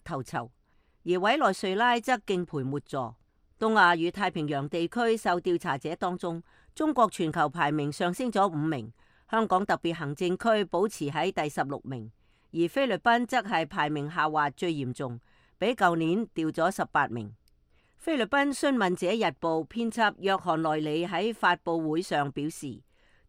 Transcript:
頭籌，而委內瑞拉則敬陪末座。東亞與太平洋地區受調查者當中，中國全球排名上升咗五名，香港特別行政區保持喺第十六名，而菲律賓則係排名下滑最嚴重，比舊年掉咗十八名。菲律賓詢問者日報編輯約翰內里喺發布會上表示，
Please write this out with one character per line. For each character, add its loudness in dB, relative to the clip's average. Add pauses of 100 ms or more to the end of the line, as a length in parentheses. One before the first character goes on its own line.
頭 -6
籌， -8 (560)
而 0
委 2
內 4 (160)
瑞 -2
拉 4
則 0
敬 -2
陪 -6
末 -4
座。 -6 (420)
東 2
亞 8
與 0
太 -2
平 -2
洋 -2
地 -2
區 0
受 0
調 0
查 -4
者 -6
當 -4
中， -6 (320)
中 0
國 4
全 -2
球 2
排 0
名 0
上 -2
升 -4
咗 2
五 -6
名， -4 (380)
香 2
港 2
特 0
別 -2
行 -6
政 0
區 2
保 2
持 -6
喺 0
第 -2
十 -4
六 -6
名， -10 (400)
而 0
菲 0
律 0
賓 2
則 -2
係 0
排 -2
名 -4
下 0
滑 2
最 -2
嚴 -4
重， -8 (380)
比 0
舊 4
年 2
掉 -2
咗 0
十 -4
八 2
名。 -8 (640)
菲 -2
律 0
賓 2
詢 0
問 2
者 -2
日 2 (160)
報 0
編 -4
輯 2
約 0
翰 0
內 0
里 -2
喺 -2
發 2
布 -2
會 0
上 -2
表 -6
示， -12 (480)